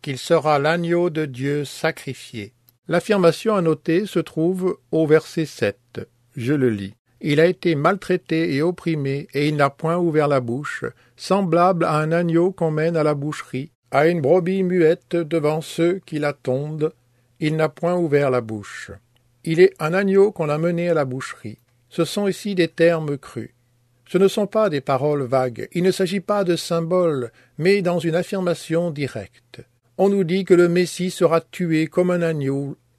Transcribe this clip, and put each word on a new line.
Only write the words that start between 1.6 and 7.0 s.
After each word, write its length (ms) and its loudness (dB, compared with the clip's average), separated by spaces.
sacrifié. 920 -8
L'affirmation 640 2
à 80 0
noter 460 0
se 100 -4
trouve 640 -2
au 140 2
verset 400 2
sept. 560 -6
Je 180 -2
le 180 2
lis. « 240 -6